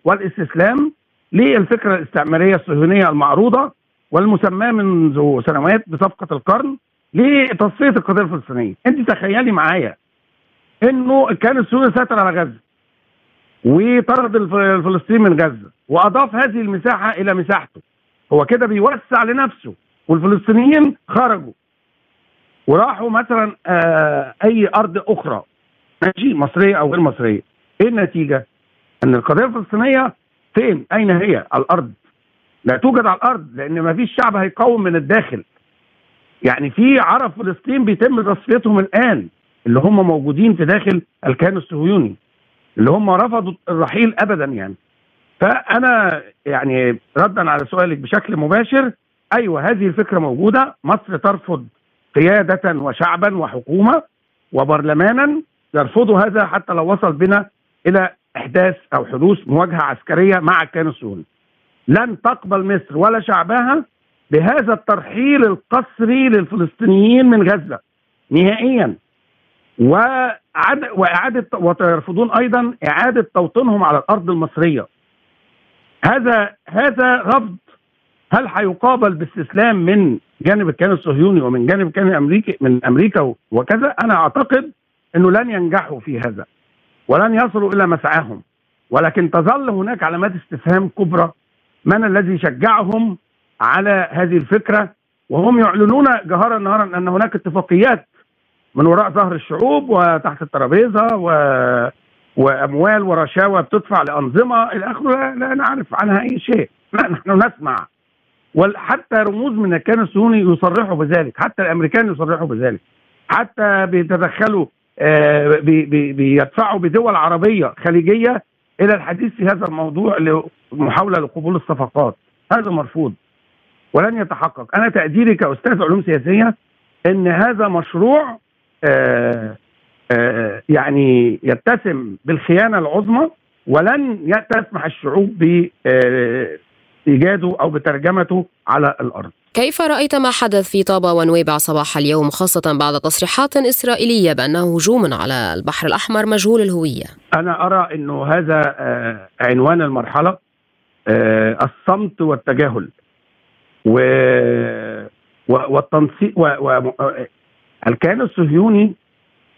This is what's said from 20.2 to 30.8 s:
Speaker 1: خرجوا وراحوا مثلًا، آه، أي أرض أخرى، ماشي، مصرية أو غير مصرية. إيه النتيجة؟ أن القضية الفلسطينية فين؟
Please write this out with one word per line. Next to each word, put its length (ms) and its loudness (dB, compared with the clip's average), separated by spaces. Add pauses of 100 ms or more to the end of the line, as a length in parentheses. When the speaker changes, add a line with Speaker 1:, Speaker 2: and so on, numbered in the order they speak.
Speaker 1:
خرجوا 440 -2 (1120)
وراحوا 440 0
مثلًا، 460 -2 (100)
آه، 680 0 (100)
أي 320 -2
أرض 320 -2
أخرى، 340 -4 (600)
ماشي، 320 -2
مصرية 420 0
أو 140 0
غير 100 -2
مصرية. 420 0 (380)
إيه 80 4
النتيجة؟ 580 -2 (580)
أن 100 4
القضية 300 0
الفلسطينية 720 -2 (400)
فين؟ 380 0